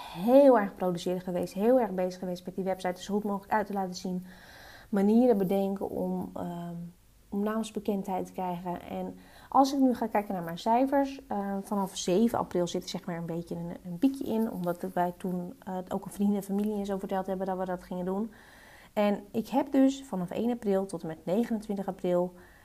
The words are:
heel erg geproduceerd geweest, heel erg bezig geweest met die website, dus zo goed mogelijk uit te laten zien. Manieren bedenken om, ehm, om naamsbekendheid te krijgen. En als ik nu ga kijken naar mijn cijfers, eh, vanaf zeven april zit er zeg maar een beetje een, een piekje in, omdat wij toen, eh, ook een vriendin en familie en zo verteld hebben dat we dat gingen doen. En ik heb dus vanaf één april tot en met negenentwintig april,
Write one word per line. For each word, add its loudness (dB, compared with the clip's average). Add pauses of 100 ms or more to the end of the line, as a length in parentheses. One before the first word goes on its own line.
(240)
heel 10
erg 2
geproduceerd -2
geweest, -4
heel 6
erg 0
bezig -2
geweest -6
met -10
die -4
website, -2
dus -10
zo -4
goed 0
mogelijk -4
uit 0
te -8
laten -4
zien. -6 (640)
Manieren 6
bedenken 0
om, -4
ehm, -8 (540)
om -4
naamsbekendheid -4
te -16
krijgen. -6
En -8 (320)
als 6
ik 0
nu 6
ga -2
kijken -2
naar -4
mijn -8
cijfers, 2
eh, -4
vanaf -2
zeven 2
april 0
zit -4
er -14
zeg -8
maar -6
een -6
beetje -6
een, -8
een -8
piekje 2
in, 0
omdat -4
wij 0
toen, -4
eh, -10 (120)
ook -6
een -12
vriendin 2
en -2
familie -2
en -4
zo -2
verteld -4
hebben -4
dat -2
we -2
dat -4
gingen -6
doen. -2 (600)
En 2 (100)
ik -4
heb 0
dus 4
vanaf -4
één -2
april 0
tot -8
en -8
met -10
negenentwintig -2
april, 0 (320)